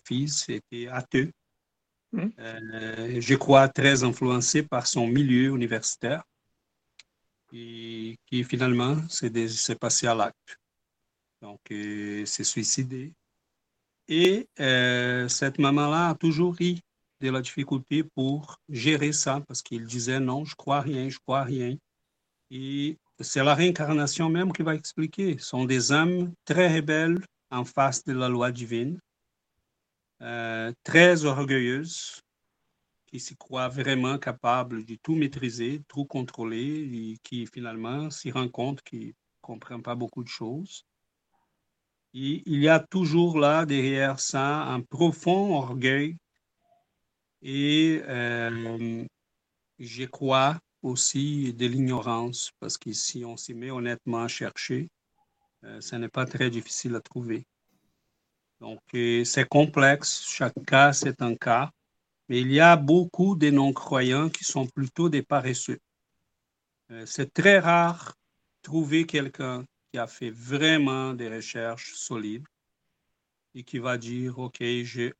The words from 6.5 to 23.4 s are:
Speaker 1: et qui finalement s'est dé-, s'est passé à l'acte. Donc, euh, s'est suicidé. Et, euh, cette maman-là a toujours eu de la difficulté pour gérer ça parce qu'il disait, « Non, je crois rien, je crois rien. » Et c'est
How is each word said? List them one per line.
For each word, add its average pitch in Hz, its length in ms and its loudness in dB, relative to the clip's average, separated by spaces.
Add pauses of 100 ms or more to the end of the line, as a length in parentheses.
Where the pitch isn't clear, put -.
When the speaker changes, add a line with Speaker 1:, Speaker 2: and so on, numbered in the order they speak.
Speaker 1:
et 113 640 -10 (100)
qui 123 180 0
finalement 123 520 2 (120)
s'est 123 220 -2
dé-, 113 180 0
s'est 113 280 -2
passé 120 300 0
à 117 80 4
l'acte. - 440 -4 (800)
Donc, 104 200 -18 (100)
euh, 104 560 -8
s'est - 180 -6
suicidé. 127 680 -4 (1000)
Et, 185 380 4 (100)
euh, 123 680 2
cette 135 300 -2
maman-là 147 500 4
a 160 60 0
toujours 170 460 2
eu 175 160 0 (440)
de 131 100 0
la 131 120 -2
difficulté 139 600 -2
pour 143 540 -4 (140)
gérer 147 420 2
ça 143 340 -2
parce - 160 -10
qu'il 117 220 -8
disait, « 120 340 -2 (120)
Non, 143 140 -4
je 143 120 -14
crois 143 240 -2
rien, 135 300 -4
je - 80 -12
crois 135 260 -2
rien. » 127 320 -4 (760)
Et 139 460 -6 (240)
c'est - 240 0